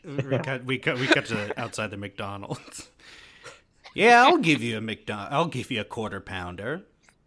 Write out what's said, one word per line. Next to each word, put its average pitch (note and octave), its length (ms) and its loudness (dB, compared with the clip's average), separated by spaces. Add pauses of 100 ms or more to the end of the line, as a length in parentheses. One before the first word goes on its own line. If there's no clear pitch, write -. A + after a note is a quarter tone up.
we C3+ 360 -4
cut, C3 260 -6
we C3 120 -2
cut, C3 220 -2
we C3+ 80 -2
cut D3 200 4
to G#2+ 320 -6
outside A2+ 300 -6
the G#2 80 -10
McDonald's. G2+ 960 -10
<laughs> - 60 -20 (960)
Yeah, A#3+ 280 8
I'll E4 140 8
give D#3 240 4
you A#2 160 -2
a G#2+ 40 -4
McDo-, G#2+ 500 -6
I'll D#3+ 160 2
give B2+ 240 -8
you A2+ 100 -2
a - 20 -6
quarter G2+ 380 -6
pounder, G2 640 -8 (440)